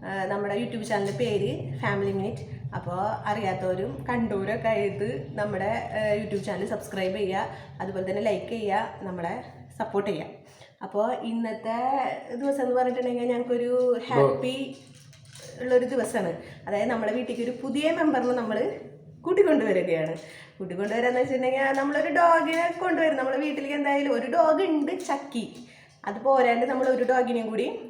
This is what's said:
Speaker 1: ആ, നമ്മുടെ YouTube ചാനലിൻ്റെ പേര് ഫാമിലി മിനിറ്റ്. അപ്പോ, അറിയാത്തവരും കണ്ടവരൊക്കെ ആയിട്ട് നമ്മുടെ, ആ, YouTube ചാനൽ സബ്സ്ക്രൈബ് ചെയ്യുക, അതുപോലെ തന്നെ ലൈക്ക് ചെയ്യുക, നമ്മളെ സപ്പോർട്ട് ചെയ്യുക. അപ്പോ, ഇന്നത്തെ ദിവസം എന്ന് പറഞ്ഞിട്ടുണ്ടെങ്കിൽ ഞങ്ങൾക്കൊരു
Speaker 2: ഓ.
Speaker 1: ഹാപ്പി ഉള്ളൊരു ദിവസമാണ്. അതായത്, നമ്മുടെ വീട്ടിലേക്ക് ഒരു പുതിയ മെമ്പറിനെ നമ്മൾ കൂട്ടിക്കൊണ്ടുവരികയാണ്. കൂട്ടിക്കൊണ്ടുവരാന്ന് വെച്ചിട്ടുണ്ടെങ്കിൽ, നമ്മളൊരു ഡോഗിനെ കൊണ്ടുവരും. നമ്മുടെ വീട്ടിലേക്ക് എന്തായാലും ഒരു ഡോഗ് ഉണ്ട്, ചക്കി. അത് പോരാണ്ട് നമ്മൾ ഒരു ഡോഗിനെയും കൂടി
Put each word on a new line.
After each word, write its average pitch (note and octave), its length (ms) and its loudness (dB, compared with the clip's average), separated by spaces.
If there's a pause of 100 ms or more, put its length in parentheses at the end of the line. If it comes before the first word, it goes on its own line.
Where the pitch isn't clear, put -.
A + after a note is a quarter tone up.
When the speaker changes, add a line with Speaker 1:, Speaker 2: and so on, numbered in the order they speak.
Speaker 1:
ആ, F#3+ 160 -4
നമ്മുടെ G3+ 400 -2
YouTube A3+ 200 -6
ചാനലിൻ്റെ G3+ 340 -2
പേര് A#3 640 -2
ഫാമിലി G3+ 320 0
മിനിറ്റ്. G3 300 -4 (340)
അപ്പോ, F3 160 -6 (340)
അറിയാത്തവരും F#3+ 840 -2
കണ്ടവരൊക്കെ G#3 580 0
ആയിട്ട് E3+ 580 -2 (120)
നമ്മുടെ, G#3 520 -2 (100)
ആ, G#3+ 160 2
YouTube G3+ 280 -2
ചാനൽ G3 220 -4
സബ്സ്ക്രൈബ് F#3+ 520 -4
ചെയ്യുക, G3 300 0 (340)
അതുപോലെ F#3 280 -4
തന്നെ G3+ 120 -2
ലൈക്ക് G#3 280 0
ചെയ്യുക, G#3+ 520 -2
നമ്മളെ F3+ 420 -6 (360)
സപ്പോർട്ട് A3+ 300 -2
ചെയ്യുക. E3+ 160 -4 (580)
അപ്പോ, G#3+ 280 0
ഇന്നത്തെ A3+ 680 -4 (560)
ദിവസം C#4 260 0
എന്ന് B3 140 2
പറഞ്ഞിട്ടുണ്ടെങ്കിൽ B3 480 0
ഞങ്ങൾക്കൊരു B3 760 2
Speaker 2:
ഓ. - 80 -10
Speaker 1:
ഹാപ്പി C4 680 2 (840)
ഉള്ളൊരു B3 240 4
ദിവസമാണ്. A#3+ 560 0 (260)
അതായത്, G#3 220 0
നമ്മുടെ A3 240 0
വീട്ടിലേക്ക് A#3+ 300 -2
ഒരു B3 200 -2
പുതിയ D4 280 2
മെമ്പറിനെ C#4+ 420 2
നമ്മൾ A#3 460 0 (420)
കൂട്ടിക്കൊണ്ടുവരികയാണ്. G#3 960 4 (420)
കൂട്ടിക്കൊണ്ടുവരാന്ന് G#3+ 600 0
വെച്ചിട്ടുണ്ടെങ്കിൽ, C4+ 600 2
നമ്മളൊരു D4 340 0
ഡോഗിനെ E4 680 6
കൊണ്ടുവരും. D#4+ 340 2
നമ്മുടെ C4+ 220 0
വീട്ടിലേക്ക് C#4+ 380 -2
എന്തായാലും C#4+ 380 2
ഒരു A#3+ 180 0
ഡോഗ് D#4+ 320 6
ഉണ്ട്, D#4+ 420 0
ചക്കി. A#3+ 500 -4 (500)
അത് G#3 160 -6
പോരാണ്ട് B3 440 4
നമ്മൾ C4 220 0
ഒരു B3 160 4
ഡോഗിനെയും A#3+ 440 2
കൂടി A3 320 -2 (100)